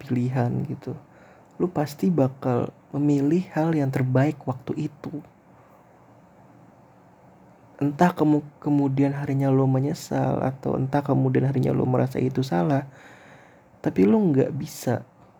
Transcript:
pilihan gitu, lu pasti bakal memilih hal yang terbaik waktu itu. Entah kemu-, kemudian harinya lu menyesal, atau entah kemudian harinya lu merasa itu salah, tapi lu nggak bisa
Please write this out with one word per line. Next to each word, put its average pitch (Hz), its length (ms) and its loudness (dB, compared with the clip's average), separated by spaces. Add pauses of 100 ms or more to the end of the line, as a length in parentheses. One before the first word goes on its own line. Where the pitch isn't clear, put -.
pilihan 127 640 -2
gitu, - 320 -10 (640)
lu 180 80 2
pasti 151 400 -2
bakal 131 640 0 (160)
memilih 147 640 0
hal 160 240 0
yang 135 160 0
terbaik 135 560 2
waktu - 400 -6
itu. 147 320 -12 (2500)
Entah 147 400 2
kemu-, 151 400 2
kemudian 139 560 2
harinya 139 400 0
lu 135 160 4
menyesal, 135 720 -2
atau 135 320 -2
entah 135 320 0
kemudian 131 400 2
harinya 135 240 0
lu 135 160 0
merasa 127 320 0
itu 127 240 0
salah, 143 480 0 (960)
tapi 190 240 2
lu 220 80 4 (160)
nggak 131 240 2
bisa 131 480 -4 (340)